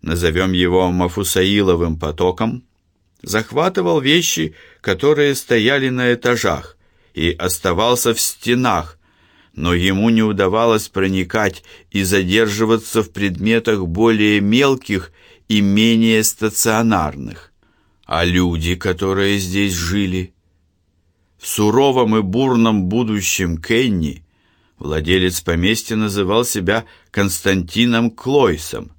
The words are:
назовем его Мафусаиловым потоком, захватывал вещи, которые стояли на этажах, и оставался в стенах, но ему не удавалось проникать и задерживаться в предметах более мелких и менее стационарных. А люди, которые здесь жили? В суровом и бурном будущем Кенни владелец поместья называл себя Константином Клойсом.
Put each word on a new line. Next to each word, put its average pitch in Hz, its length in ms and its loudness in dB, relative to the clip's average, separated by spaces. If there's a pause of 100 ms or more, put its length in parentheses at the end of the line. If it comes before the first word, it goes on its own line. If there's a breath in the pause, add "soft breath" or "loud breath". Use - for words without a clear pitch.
назовем 85 500 0
его 90 380 2
Мафусаиловым 90 1080 0
потоком, 90 640 -2 (600)
захватывал 165 760 -2
вещи, 156 540 0 (280 loud breath)
которые 143 520 2
стояли 131 540 2
на 123 240 0
этажах, 117 640 -2 (380)
и 82 180 0
оставался 95 800 0
в 113 80 -2
стенах, 117 760 -2 (560 soft breath)
но 85 180 -2
ему 95 380 2
не 113 120 4
удавалось 107 680 2
проникать 95 760 -2 (260 loud breath)
и 98 120 -2
задерживаться 107 1000 0
в - 100 -8
предметах 101 760 0
более 104 560 2
мелких 117 680 0 (380 soft breath)
и 104 140 2
менее 110 600 2
стационарных. 101 1300 -2 (540)
А 85 220 -2
люди, 87 480 0
которые 95 640 -2
здесь 98 340 -2
жили? 90 600 -4 (1080)
В - 60 -16
суровом 117 720 2
и - 20 0
бурном 113 640 0
будущем 98 720 -2
Кенни 92 680 -2 (560)
владелец 87 640 0
поместья 98 560 -2
называл 104 480 0
себя 110 400 -2 (260 soft breath)
Константином 101 1000 0
Клойсом. 110 880 -2